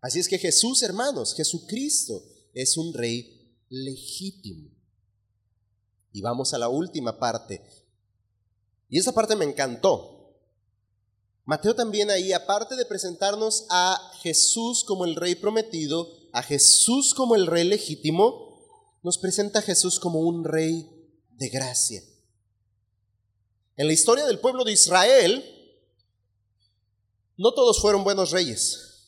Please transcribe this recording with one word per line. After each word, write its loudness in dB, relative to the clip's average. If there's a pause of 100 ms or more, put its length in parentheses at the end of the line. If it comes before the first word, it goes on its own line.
Así -2
es -2
que -2
Jesús, 2
hermanos, -4
Jesucristo -4 (320)
es -2
un -6
rey -8 (120)
legítimo. -12 (1400)
Y -14
vamos -4
a -4
la -2
última -4
parte. -6 (1200)
Y 0
esa 0
parte 2
me 0
encantó. -2 (1080)
Mateo 0
también 0
ahí, 0
aparte -2
de -2
presentarnos -4
a 0 (100)
Jesús 0
como -2
el -2
rey -2
prometido, -2 (260)
a -2
Jesús 4
como 2
el 4
rey 2
legítimo, -2
nos -2
presenta -2
a 0
Jesús 0
como -2
un 0
rey -2 (440)
de -8
gracia. -4 (1700)
En 0
la 4
historia 4
del 0
pueblo 0
de 0
Israel, 6 (1900)
no 2
todos 4
fueron 4
buenos 0
reyes. -4